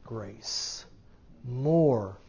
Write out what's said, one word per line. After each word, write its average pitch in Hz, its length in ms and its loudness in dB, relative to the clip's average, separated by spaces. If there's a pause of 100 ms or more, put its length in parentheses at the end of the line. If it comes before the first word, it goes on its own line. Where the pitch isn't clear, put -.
grace." - 800 -10 (600)
More 127 720 2 (120)